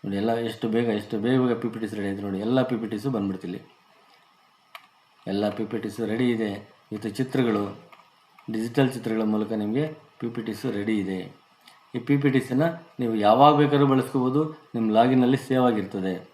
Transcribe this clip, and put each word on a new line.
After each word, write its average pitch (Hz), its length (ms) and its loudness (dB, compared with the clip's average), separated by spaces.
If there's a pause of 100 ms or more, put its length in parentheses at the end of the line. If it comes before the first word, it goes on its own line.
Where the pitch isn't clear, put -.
ನೋಡಿ 98 120 -4
ಎಲ್ಲ 110 140 0
ಎಷ್ಟು 117 380 -4
ಬೇಗ, 117 180 2
ಎಷ್ಟು 107 320 -2
ಬೇಗ 127 220 2
ಬೇಗ 123 160 2
ಪಿ 117 120 -4
ಪಿ 110 100 -10
ಟಿಸ್ 107 140 -6
ರೆಡಿ 101 140 -6
ಆಯ್ತು 98 140 -6
ನೋಡಿ. 98 180 -4
ಎಲ್ಲ 120 220 0
ಪಿ 123 140 -2
ಪಿ 110 120 -6
ಟಿಸು 110 220 -6
ಬಂದ್ಬಿಡ್ತಿಲ್ಲಿ, 98 520 -4 (1700)
ಎಲ್ಲ 101 220 0
ಪಿ 110 160 -6
ಪಿ 113 120 -8
ಟಿಸು 101 280 -6
ರೆಡಿ 117 240 0
ಇದೆ. 107 400 -4 (220)
ಇದು 107 180 -6
ಚಿತ್ರಗಳು, 113 840 -2 (600)
ಡಿಜಿಟಲ್ 117 420 0
ಚಿತ್ರಗಳ 110 280 -4
ಮೂಲಕ 107 300 0
ನಿಮಗೆ 110 360 -2 (320)
ಪಿ 117 100 -6
ಪಿ 117 120 -8
ಟಿಸು 110 300 -6
ರೆಡಿ 104 280 -2
ಇದೆ. 95 360 -6 (600)
ಈ 123 40 -4
ಪಿ 143 180 2
ಪಿ 139 120 2
ಟಿಸನ್ನು 135 580 0 (120)
ನೀವು 117 160 -2
ಯಾವಾಗ 117 400 8
ಬೇಕಾದ್ರೂ 143 320 4
ಬಳಸ್ಕೋಬೋದು, 135 880 0
ನಿಮ್ಮ 110 160 0
ಲಾಗಿನ್ನಲ್ಲಿ 127 460 4
ಸೇವ್ 127 280 0
ಆಗಿರ್ತದೆ. 95 680 -2